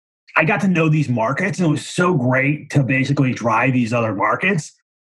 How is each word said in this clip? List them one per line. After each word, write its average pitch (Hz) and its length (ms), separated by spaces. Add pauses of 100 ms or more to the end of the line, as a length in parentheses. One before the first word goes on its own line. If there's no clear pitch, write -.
(360)
I 156 100
got 208 160
to 196 60
know 170 200
these 151 220
markets, 120 480
and 175 80
it 151 40
was 131 160
so 180 280
great 131 560
to 147 120
basically 135 520
drive 117 400
these 120 180
other 113 220
markets, 147 580 (400)